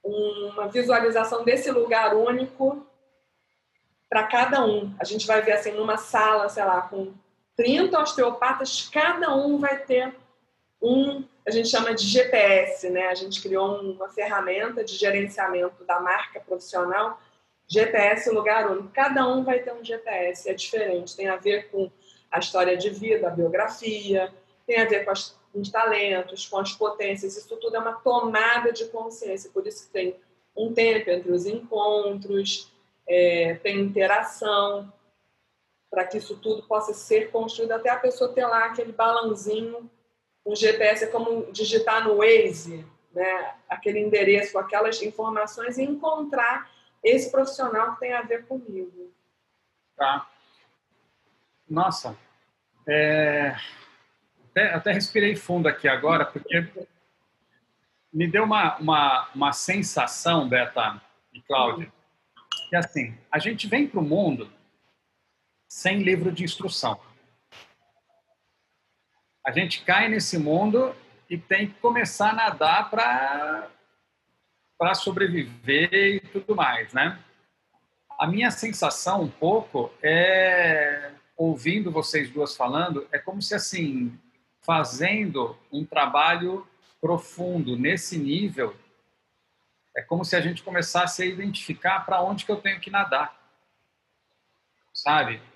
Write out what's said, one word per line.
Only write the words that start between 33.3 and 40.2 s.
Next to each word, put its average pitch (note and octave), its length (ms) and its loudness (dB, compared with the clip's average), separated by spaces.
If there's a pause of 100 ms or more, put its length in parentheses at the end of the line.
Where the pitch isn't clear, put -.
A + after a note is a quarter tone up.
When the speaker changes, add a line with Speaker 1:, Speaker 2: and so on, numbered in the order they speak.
Speaker 1:
tem G3+ 200 -2
interação, G3+ 1080 0 (1000)
pra F#3 160 -2
que G#3+ 100 -8
isso G#3 200 -10
tudo G#3+ 260 -4
possa G#3+ 300 -2
ser A3 360 2
construído, A3+ 440 -4
até A3+ 180 0
a B3+ 60 2
pessoa B3 360 0
ter B3+ 140 2
lá A3+ 180 4
aquele A3+ 280 -6
balãozinho, A3+ 920 -2 (560)